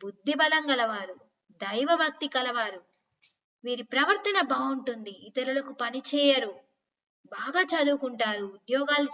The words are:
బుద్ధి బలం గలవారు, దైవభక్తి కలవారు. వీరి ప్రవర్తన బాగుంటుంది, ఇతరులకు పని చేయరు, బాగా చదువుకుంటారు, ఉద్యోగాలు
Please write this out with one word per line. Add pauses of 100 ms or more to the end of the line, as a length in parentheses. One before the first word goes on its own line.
బుద్ధి
బలం
గలవారు, (360)
దైవభక్తి
కలవారు. (840)
వీరి
ప్రవర్తన
బాగుంటుంది,
ఇతరులకు
పని (120)
చేయరు, (680)
బాగా
చదువుకుంటారు,
ఉద్యోగాలు